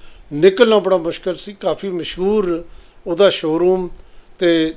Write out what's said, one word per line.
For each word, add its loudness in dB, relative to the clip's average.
ਨਿਕਲਣਾ 4
ਬੜਾ 0
ਮੁਸ਼ਕਿਲ -6
ਸੀ। -12
ਕਾਫੀ -6
ਮਸ਼ਹੂਰ -2
ਉਹਦਾ 4
ਸ਼ੋਰੂਮ, 0
ਤੇ 0